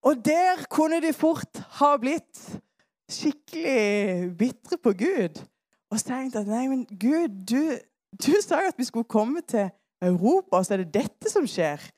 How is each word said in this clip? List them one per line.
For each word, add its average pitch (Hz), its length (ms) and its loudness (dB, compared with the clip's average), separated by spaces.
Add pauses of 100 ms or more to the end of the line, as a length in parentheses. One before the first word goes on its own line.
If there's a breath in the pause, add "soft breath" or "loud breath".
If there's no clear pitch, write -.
Og 269 220 4
der 349 460 2
kunne 320 320 2
de 320 120 0
fort - 460 -2 (180)
ha 285 200 6
blitt 277 420 -6 (720)
skikkelig 208 1300 -2
bitre 247 440 -2
på 233 160 4
Gud. 240 420 -2 (500)
Og 214 80 -2
så - 100 -8
tenkte 254 320 -4
jeg, 202 60 -6
«Nei, 233 200 -2
men 262 200 -2
Gud, 220 600 -2
du, 269 300 0 (420)
du 285 140 2 (100)
sa 339 200 2
jo 381 80 0
at - 80 -10
vi 254 80 -2
skulle 226 200 -4
komme 233 400 0
til 202 220 0 (340)
Europa, 180 560 2
og 190 60 0
så 202 100 0
er 185 80 -2
det 165 180 -10
dette - 300 -6
som 330 160 2
skjer.» 156 360 -2 (140)